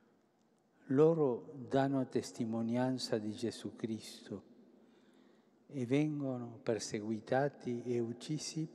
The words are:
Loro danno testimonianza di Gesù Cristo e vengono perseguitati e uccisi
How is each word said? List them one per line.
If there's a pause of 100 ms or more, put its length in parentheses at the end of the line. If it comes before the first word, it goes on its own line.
(880)
Loro
danno
testimonianza
di
Gesù
Cristo (1120)
e
vengono
perseguitati
e
uccisi